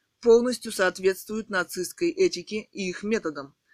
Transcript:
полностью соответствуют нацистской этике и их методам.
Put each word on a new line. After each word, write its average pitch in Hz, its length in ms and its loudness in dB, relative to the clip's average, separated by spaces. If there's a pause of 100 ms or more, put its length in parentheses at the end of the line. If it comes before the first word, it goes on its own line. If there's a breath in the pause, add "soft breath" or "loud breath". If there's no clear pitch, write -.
(200)
полностью 233 520 4
соответствуют 190 800 0
нацистской 175 600 -2
этике 185 600 -2
и 190 160 -6
их 180 140 -8
методам. 160 520 -6 (200 soft breath)